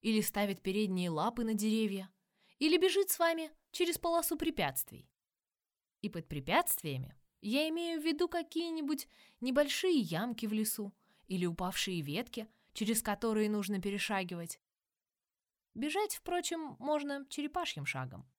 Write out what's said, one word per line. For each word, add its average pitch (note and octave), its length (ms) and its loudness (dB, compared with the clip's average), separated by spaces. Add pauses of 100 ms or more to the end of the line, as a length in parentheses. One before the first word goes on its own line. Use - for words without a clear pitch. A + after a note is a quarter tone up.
или G#3+ 200 4
ставит G3+ 420 0
передние F#3+ 480 0
лапы A3 340 0
на A3 100 0
деревья, G#3 560 0 (480)
или D#4 180 6
бежит F#4 340 4
с - 80 0
вами E4 320 2 (200)
через F4 280 0
полосу E4+ 380 2
препятствий. - 760 -2 (920)
И G3+ 80 -4
под E3 180 -10
препятствиями D3 920 0 (220)
я C4+ 300 0
имею E4 300 -2
в D4+ 40 -6
виду E4 240 2
какие-нибудь E4 800 -4 (320)
небольшие C#4+ 580 4
ямки G#3+ 460 -2
в G#3+ 80 0
лесу G#3+ 420 -2 (320)
или F3+ 200 0
упавшие F3+ 560 -2
ветки, G#3+ 480 -4 (240)
через A3 280 2
которые G#3+ 460 2
нужно G3+ 320 0
перешагивать. F#3 800 -2 (1120)
Бежать, F4+ 400 0
впрочем, E4+ 640 -4
можно C#4+ 500 -2
черепашьим D4 560 -4
шагом. C3 540 -6